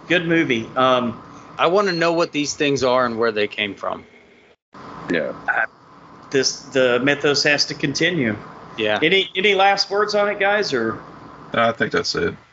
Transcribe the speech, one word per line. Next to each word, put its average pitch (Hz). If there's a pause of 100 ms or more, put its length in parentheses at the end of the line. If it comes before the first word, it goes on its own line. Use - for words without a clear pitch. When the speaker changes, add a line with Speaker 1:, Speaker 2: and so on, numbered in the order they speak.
Speaker 1:
good 170
movie. 139
Um, 127 (380)
Speaker 2:
I 135
wanna 196
know 170
what 165
these 147
things 139
are 127
and 117
where 117
they 107
came 104
from. 95 (1040)
Speaker 3:
Yeah. 73 (140)
Speaker 1:
uh, 113 (640)
this, 131
the 127
mythos 143
has 147
to 151
continue. 139 (420)
Speaker 2:
Yeah. 107
Speaker 1:
Any, 180
any 196
last 196
words 202
on 208
it, 202
guys? 202
Or 113 (540)
Speaker 4:
I 117
think -
that's 85
it. 85 (180)